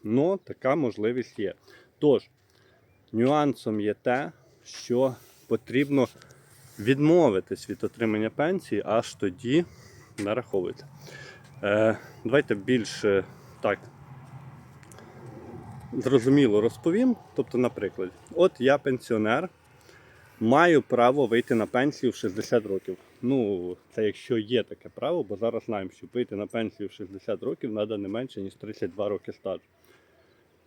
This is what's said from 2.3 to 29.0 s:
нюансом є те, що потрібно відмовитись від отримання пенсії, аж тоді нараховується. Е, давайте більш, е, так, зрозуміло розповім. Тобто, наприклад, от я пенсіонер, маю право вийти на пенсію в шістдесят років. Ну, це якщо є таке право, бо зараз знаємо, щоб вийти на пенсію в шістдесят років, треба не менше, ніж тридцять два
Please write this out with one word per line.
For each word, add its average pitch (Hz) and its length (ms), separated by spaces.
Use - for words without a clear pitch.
нюансом 123 680
є 104 140
те, 139 380
що 123 520
потрібно 131 600
відмовитись 135 920
від 101 140
отримання 110 460
пенсії, 151 560
аж 110 300
тоді 113 500
нараховується. 101 680
Е, 107 340
давайте 127 320
більш, 107 500
е, 98 180
так, 101 180
зрозуміло 127 680
розповім. 196 540
Тобто, 123 220
наприклад, 95 540
от 180 160
я 131 160
пенсіонер, 123 720
маю 143 400
право 127 440
вийти 117 300
на 107 100
пенсію 123 460
в - 40
шістдесят 107 500
років. 95 320
Ну, 101 560
це 110 140
якщо 113 320
є 110 260
таке - 260
право, 156 340
бо 101 120
зараз 113 300
знаємо, 98 260
щоб - 220
вийти 120 220
на 101 120
пенсію 107 420
в - 20
шістдесят 98 520
років, 127 300
треба 107 240
не 101 100
менше, 113 340
ніж 98 120
тридцять 104 380
два 101 180